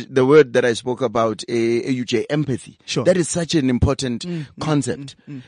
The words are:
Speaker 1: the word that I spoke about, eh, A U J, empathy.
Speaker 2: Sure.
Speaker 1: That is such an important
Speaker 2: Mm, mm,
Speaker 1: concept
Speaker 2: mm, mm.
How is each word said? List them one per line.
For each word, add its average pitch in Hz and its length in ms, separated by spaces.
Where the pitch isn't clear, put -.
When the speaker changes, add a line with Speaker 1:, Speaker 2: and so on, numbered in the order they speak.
Speaker 1:
the 131 160
word 139 280
that 123 120
I 120 80
spoke 123 280
about, 113 460
eh, 117 380
A 139 60
U 127 120
J, 110 280
empathy. 135 540
Speaker 2:
Sure. - 180
Speaker 1:
That 180 120
is 175 140
such 170 240
an 135 160
important 123 560
Speaker 2:
Mm, 175 220
mm, - 0
Speaker 1:
concept 139 560
Speaker 2:
mm, 143 60
mm. 127 120